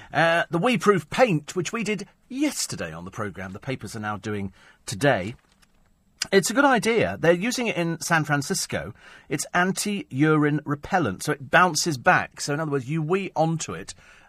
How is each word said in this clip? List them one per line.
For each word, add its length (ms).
Uh, 360
the 120
WeProof 500
paint, 460
which 160
we 100
did 240
yesterday 640
on 120
the 60
programme, 420
the 60
papers 380
are 40
now 160
doing 360
today. 480
It's 200
a 40
good 100
idea. 540
They're 140
using 340
it 100
in 240
San 240
Francisco. 720
It's 240
anti-urine 1120
repellent, 600
so 80
it 180
bounces 480
back. 420
So 140
in 60
other 100
words, 180
you 140
wee 320
onto 400
it, 180